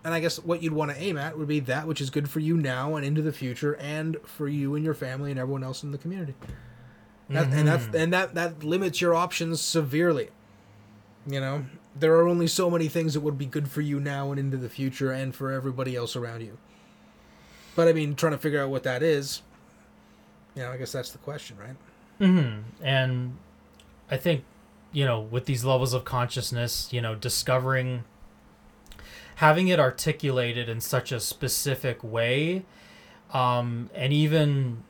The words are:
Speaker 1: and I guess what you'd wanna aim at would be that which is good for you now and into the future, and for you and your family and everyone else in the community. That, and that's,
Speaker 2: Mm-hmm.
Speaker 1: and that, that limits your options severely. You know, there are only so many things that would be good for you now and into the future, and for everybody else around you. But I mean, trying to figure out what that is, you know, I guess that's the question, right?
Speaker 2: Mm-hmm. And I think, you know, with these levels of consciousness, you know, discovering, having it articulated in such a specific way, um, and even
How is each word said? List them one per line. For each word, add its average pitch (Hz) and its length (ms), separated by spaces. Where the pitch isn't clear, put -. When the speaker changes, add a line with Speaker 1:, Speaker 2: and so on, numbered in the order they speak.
Speaker 1:
and 165 100
I 165 60
guess 160 200
what 170 220
you'd 160 120
wanna 147 240
aim 170 200
at 151 200
would 151 100
be 151 140
that 131 260
which 156 140
is 135 80
good 143 200
for 160 100
you 160 180
now 139 380
and 143 100
into 151 160
the 156 100
future, 143 460
and 156 480
for - 220
you 143 280
and 151 80
your 156 100
family 139 380
and 135 80
everyone 135 240
else 131 200
in 147 80
the 143 60
community. 165 380
That, 139 240
and 151 140
that's, 151 180
Speaker 2:
Mm-hmm. 110 100
Speaker 1:
and 165 180
that, 185 220
that 170 280
limits 175 380
your 175 140
options 165 460
severely. 151 680
You 139 120
know, 135 260
there 160 200
are 170 120
only 175 180
so 180 240
many 170 180
things 160 280
that 151 60
would 147 160
be 139 100
good 143 220
for 151 120
you 143 180
now 139 320
and 139 80
into 135 180
the 127 120
future, 135 420
and 131 220
for 135 180
everybody 131 440
else 120 200
around 117 260
you. 107 160
But 170 120
I 165 60
mean, 151 220
trying 160 180
to 139 40
figure 147 240
out 139 80
what 135 140
that 127 180
is, 143 400
you 139 60
know, 123 100
I 127 60
guess 127 140
that's 127 200
the - 60
question, 143 400
right? 113 180
Speaker 2:
Mm-hmm. 160 380
And 127 520
I 135 80
think, 156 260
you 143 100
know, 120 160
with 110 260
these 127 200
levels 131 280
of 127 120
consciousness, 120 880
you 123 80
know, 113 140
discovering, 127 880
having 160 300
it 180 120
articulated 127 920
in 113 100
such - 320
a 123 80
specific - 840
way, 127 600
um, 123 600
and 135 200
even 147 760